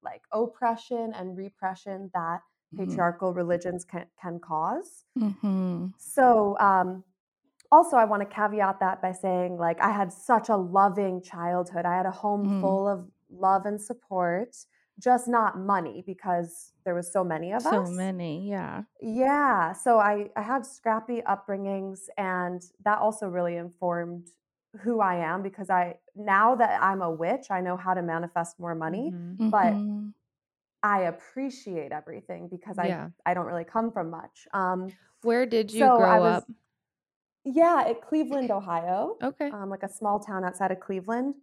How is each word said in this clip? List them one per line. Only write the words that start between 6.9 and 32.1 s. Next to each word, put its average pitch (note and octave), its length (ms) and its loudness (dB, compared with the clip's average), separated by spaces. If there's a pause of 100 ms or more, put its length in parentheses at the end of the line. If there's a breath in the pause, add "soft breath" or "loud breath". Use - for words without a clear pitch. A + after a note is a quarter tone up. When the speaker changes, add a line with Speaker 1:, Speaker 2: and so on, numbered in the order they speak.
Speaker 1:
also, E4 240 8
I A#3 100 8
wanna G3+ 200 0
caveat G3+ 540 0
that F#3+ 240 0
by F#3 80 0
saying, F3+ 460 -2
like, E3+ 220 0
I G3 120 4
had G3+ 200 0
such A3+ 380 0
a A3 80 4
loving F#3+ 640 2
childhood. F3+ 640 -4
I F3 100 2
had F#3 120 0
a F#3 40 -4
home G#3 360 -2
Speaker 2:
Mm. G3 140 0
Speaker 1:
full G3 260 2
of F#3 200 -4 (220)
love F#3+ 380 2
and G#3 120 -4
support, F#3+ 760 -4 (440)
just B3 280 2
not A3+ 320 2
money F3+ 480 -2
because F3 680 -6 (120)
there F3+ 100 -2
was F3 180 -8
so F#3+ 100 2
many E3+ 300 -4
of A#3+ 80 -2
Speaker 2:
So A3+ 220 0
Speaker 1:
us. F3 80 -6
Speaker 2:
many, F3+ 580 -6
yeah. F#3+ 320 -6 (180)
Speaker 1:
Yeah. B3 760 2
So A3+ 260 4
I, G#3 360 2
I A3 60 -4
had A#3+ 240 -4
scrappy A3+ 560 -4
upbringings, G3 840 -6 (100)
and F3+ 460 -4 (200)
that G#3 140 2
also G#3+ 300 -2
really F3 300 -2
informed F3 720 -6 (520)
who A3+ 200 -2
I F#3 160 2
am E3+ 260 -2
because G3 260 -10
I, F3+ 300 2 (160)
now G#3 400 4
that - 260 4
I'm F#3+ 220 2
a E3+ 80 0
witch, F#3 400 -2
I F#3 100 -2
know F3+ 160 -2
how F#3 160 -2
to F3+ 80 -2
manifest E3+ 580 -4
more E3+ 160 -6
money, F3 380 -4
Speaker 3:
Mm-hmm. F3+ 380 -4
Speaker 1:
but G#3+ 220 4
Speaker 2:
Mm-hmm. G#3 340 -4 (760)
Speaker 1:
I G3+ 220 2
appreciate F3+ 840 -8
everything E3+ 560 -12